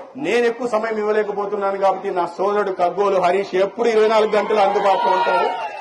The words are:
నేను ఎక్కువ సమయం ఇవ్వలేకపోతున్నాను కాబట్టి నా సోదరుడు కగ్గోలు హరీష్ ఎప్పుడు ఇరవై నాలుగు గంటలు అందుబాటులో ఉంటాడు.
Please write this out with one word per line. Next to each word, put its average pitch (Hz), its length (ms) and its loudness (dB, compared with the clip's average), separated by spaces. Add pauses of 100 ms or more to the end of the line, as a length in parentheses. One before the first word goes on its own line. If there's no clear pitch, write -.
(160)
నేను 208 300 0
ఎక్కువ 240 220 -2
సమయం 220 300 -2
ఇవ్వలేకపోతున్నాను 202 800 -2
కాబట్టి 196 320 0
నా 175 160 -2
సోదరుడు 202 460 -2
కగ్గోలు 185 480 0
హరీష్ 185 340 0
ఎప్పుడు 190 340 0
ఇరవై 214 200 4
నాలుగు 214 280 2
గంటలు 208 220 0
అందుబాటులో 196 540 2
ఉంటాడు. - 680 0